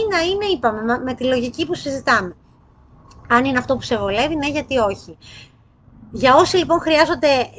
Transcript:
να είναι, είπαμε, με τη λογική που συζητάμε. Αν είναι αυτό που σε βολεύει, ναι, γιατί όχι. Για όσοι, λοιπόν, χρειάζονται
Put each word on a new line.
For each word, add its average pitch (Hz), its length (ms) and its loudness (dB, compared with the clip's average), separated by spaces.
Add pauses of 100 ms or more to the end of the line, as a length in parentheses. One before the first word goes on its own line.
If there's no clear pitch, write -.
(120)
να 349 80 0
είναι, 381 260 -2
είπαμε, 233 520 -2
με 254 160 -6
τη 240 100 -8
λογική 254 420 -2
που 339 100 -4
συζητάμε. 247 600 -2 (920)
Αν 247 160 2
είναι 269 120 0
αυτό 254 180 -2
που - 60 -6
σε 240 160 -2
βολεύει, 208 380 -2
ναι, 285 120 -4
γιατί 285 300 -4
όχι. 196 400 -4 (960)
Για 254 220 4
όσοι, 349 220 4
λοιπόν, 330 220 2
χρειάζονται 302 800 2